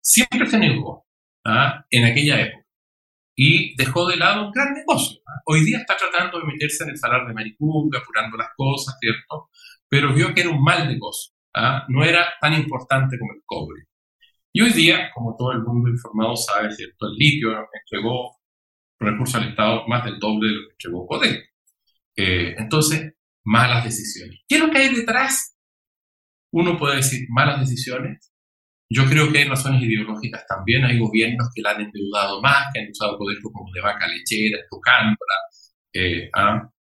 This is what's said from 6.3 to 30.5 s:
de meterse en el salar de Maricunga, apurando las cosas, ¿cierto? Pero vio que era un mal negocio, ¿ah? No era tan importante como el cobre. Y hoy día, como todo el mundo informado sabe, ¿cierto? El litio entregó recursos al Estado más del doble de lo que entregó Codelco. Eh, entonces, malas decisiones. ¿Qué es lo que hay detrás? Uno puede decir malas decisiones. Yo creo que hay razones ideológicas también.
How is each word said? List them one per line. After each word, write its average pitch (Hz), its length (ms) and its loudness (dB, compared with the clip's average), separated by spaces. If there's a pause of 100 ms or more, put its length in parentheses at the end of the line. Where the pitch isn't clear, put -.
de 160 80 -8
meterse 147 380 -6
en 147 60 -8
el - 60 -12
salar 123 300 -2
de 117 80 -10
Maricunga, 135 640 -2
apurando 110 380 -6
las 117 200 -8
cosas, 135 440 -2
¿cierto? 120 480 -6 (400)
Pero 139 260 2
vio 175 180 2
que 175 100 0
era 170 80 0
un 143 120 0
mal 156 240 2
negocio, - 480 -8 (220)
¿ah? 131 320 0
No 135 160 2
era 170 360 2
tan 156 140 2
importante 135 640 -2
como 110 140 -8
el - 120 -20
cobre. - 380 -10 (680)
Y - 80 2
hoy 240 100 6
día, 165 420 4
como 117 240 -6
todo 127 140 -2
el 113 140 -2
mundo 120 260 0
informado 113 460 -2
sabe, 107 340 -2
¿cierto? - 380 -10
El 104 100 -8
litio 135 320 4 (320)
entregó 120 540 -6 (640)
recursos 107 340 -2
al 110 140 -2
Estado 113 400 0
más 120 160 -2
del - 160 -10
doble 107 300 0
de 107 40 -2
lo 107 140 -6
que - 60 -20
entregó 87 340 -10
Codelco. - 400 -2 (680)
Eh, 90 420 0
entonces, 151 560 0 (300)
malas 120 380 4
decisiones. - 640 -8
¿Qué 277 80 0
es 320 60 6
lo 311 100 2
que 311 80 2
hay 262 160 4
detrás? 240 640 -2 (960)
Uno 165 260 2
puede 139 180 0
decir 135 340 -2
malas 139 280 4
decisiones. 127 760 -4 (560)
Yo 131 180 2
creo 151 260 4
que 151 60 4
hay 143 100 4
razones 131 340 2
ideológicas 107 640 -4
también. 113 380 0